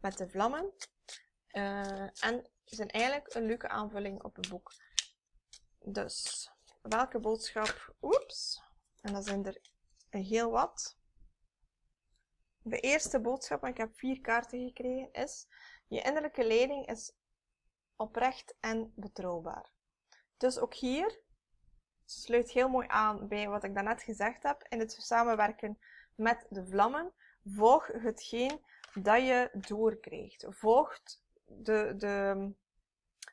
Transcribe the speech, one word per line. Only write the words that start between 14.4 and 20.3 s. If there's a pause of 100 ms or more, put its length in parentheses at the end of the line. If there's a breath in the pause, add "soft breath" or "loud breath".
gekregen,
is: (400 loud breath)
"Je
innerlijke
leiding
is (840)
oprecht
en
betrouwbaar." (640 soft breath)